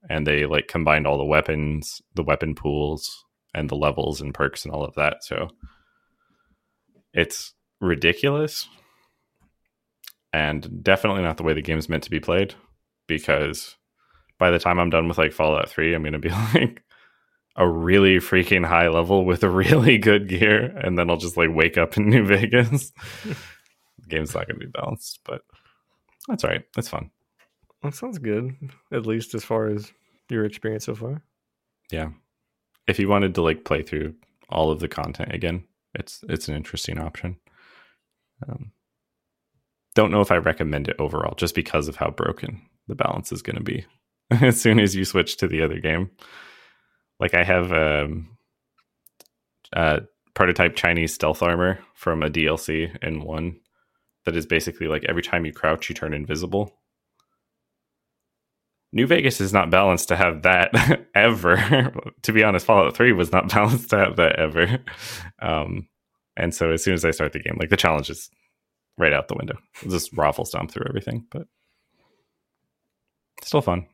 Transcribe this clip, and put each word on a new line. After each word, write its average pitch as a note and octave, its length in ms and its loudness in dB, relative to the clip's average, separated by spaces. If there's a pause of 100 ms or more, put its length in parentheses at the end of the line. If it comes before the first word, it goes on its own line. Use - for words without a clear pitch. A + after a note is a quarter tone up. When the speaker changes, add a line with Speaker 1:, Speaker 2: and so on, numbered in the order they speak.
Speaker 1:
And D#2 180 -2
they, D2 180 2
like, D2 220 -2
combined D2+ 400 0
all C#2+ 100 0
the C#2 60 -2
weapons, D2+ 760 -2 (120)
the E2+ 100 -4
weapon D#2 300 -2
pools, D2 680 -6 (300)
and D2+ 160 -6
the D2 80 -4
levels D2 420 -2
and C#2+ 140 -10
perks - 320 -6
and D#2 80 -10
all D2 100 -6
of C#2+ 120 -10
that. D2+ 280 -2
So - 240 -8 (1700)
it's - 400 -4 (260)
ridiculous G2 880 0 (1700)
and D#2 500 -4
definitely G2 400 2
not D#2+ 140 -2
the E2 60 -10
way D#2+ 100 2
the D2+ 80 -2
game's D#2 280 -4
meant D#2+ 140 -4
to - 60 -16
be E2 100 -4
played, F#2+ 340 0 (540)
because D2+ 680 -2 (600)
by F2+ 140 4
the E2+ 80 4
time F2 200 2
I'm F2 100 2
done E2 180 2
with, E2+ 100 -2
like, D#2 160 2
Fallout D#2 360 0
three, E2 240 0
I'm D#2+ 100 -4
gonna D2+ 160 -6
be, E2+ 100 -4
<laughs> G#2+ 240 -4
like, B2+ 300 2 (720)
a F2+ 120 4
really F2+ 500 6
freaking F2+ 480 2
high E2+ 240 4
level F2 360 2
with F2+ 180 2
a G2 60 4
really A2+ 480 6
good G#2 300 4
gear, G#2 380 4 (120)
and F2+ 220 -2
then F2 100 2
I'll E2+ 80 2
just, E2+ 200 -6
like, E2 160 -4
wake E2 240 2
up E2 200 0
in G#2 120 2
New A2+ 160 6
Vegas. A2+ 720 2
<laughs> - 40 -20 (1000)
The - 140 -20
game's D#2 180 -4
not - 140 -6
gonna - 120 -10
be - 60 -12
balanced, - 580 -10
but - 180 -12 (840)
that's A#3+ 160 -6
all - 60 -2
right. - 140 -4 (120)
That's - 140 -6
fun. - 220 -10 (720)
Speaker 2:
That C#3+ 120 -6
sounds A#3+ 220 -12
good, B2 380 -4 (360)
at A#2+ 140 -6
least A2+ 300 -4
as G#2+ 100 -8
far A2 220 -2
as G#2+ 240 -6 (380)
your A2 160 -2
experience G#2+ 400 -8
so A2+ 100 -8
far. B2 260 -10 (680)
Speaker 1:
Yeah. D#2+ 180 -6 (800)
If G2 120 0
you G2 80 0
wanted G2 280 2
to, F2+ 60 0
like, D#2+ 240 0
play D#2 180 -2
through D#2 320 -8 (340)
all D#2 220 0
of D#2 80 -2
the E2+ 80 -6
content - 460 -8
again, E2+ 300 -4 (300)
it's, - 340 -14
it's D#2 200 -6
an D#2 80 -6
interesting D#2+ 440 -8
option. E2 380 -10 (1120)
Um, A2 240 -14 (1200)
don't G#2+ 160 4
know G#2 100 4
if G2 100 2
I F2 60 4
recommend D#2 500 -2
it - 100 -4
overall, D2+ 380 -4
just E2+ 200 -2
because D#2 320 -2
of D#2 100 -10
how D#2 120 -2
broken - 520 -6 (260)
the - 80 -8
balance - 360 -4
is - 120 -10
gonna - 180 -8
be - 240 -6 (220)
<laughs> - 240 -8
as A#2+ 280 4
soon A2+ 200 6
as G2 160 2
you F#2+ 100 -2
switch - 320 -2
to F#2+ 100 0
the D#2+ 140 0
other D#2+ 180 -2
game. D#2+ 300 -2 (1120)
Like, F2 160 -2
I F2 80 6
have, F2+ 280 2
um, D#2 640 0 (1400)
a D#2 280 2 (320)
prototype F2 420 2
Chinese E2+ 380 0
stealth D#2 300 0
armor F2+ 360 0 (140)
from D#2+ 300 -2
a D2+ 60 0
D D#2 180 0
L D#2+ 100 0
C D#2+ 320 -4 (140)
in D#2 200 -6
one D#2+ 360 -8 (680)
that E2+ 100 -2
is D#2+ 100 -4
basically, E2 420 -2
like, D2+ 180 -2
every E2 180 -2
time E2+ 220 -2
you D2+ 80 -8
crouch, D#2 360 -2
you E2 60 -8
turn D#2 180 -6
invisible. E2+ 640 -6 (2250)
New B2+ 160 2
Vegas - 320 2
is G2 140 -2
not F2+ 160 4
balanced F2+ 400 4
to E2+ 80 2
have E2 260 2
that F#2+ 640 4
<laughs> - 60 -4
ever. G#2 800 4 (180)
<laughs> - 120 -20
To A2 100 0
be A2 100 6
honest, G2 220 2
Fallout F#2+ 300 6
three A#2+ 180 6
was F2 180 0
not F#2 180 2
<laughs> - 40 -4
balanced A2+ 380 2
to G#2+ 60 4
have G2 200 2
that E2+ 200 4
ever. E2 420 2 (640)
Um, F2 460 -4 (480)
and E2+ 180 -2
so E2 180 0
as E2 120 -2
soon F#2+ 120 2
as E2 100 -2
I D#2+ 60 4
start D2+ 220 -2
the D#2 60 -8
game, - 200 -6
like, E2 100 -4
the - 80 4
challenge D#2 320 0
is - 200 -14 (680)
right D#2 160 4
out C#2 160 -2
the - 60 -6
window. - 220 -8 (300)
Just F2+ 260 -4
raffle D2 320 0
stomp F2 260 -8
through - 180 -10
everything, - 420 -8
but - 160 -14 (1900)
still D3 200 -2
fun. F2+ 320 -2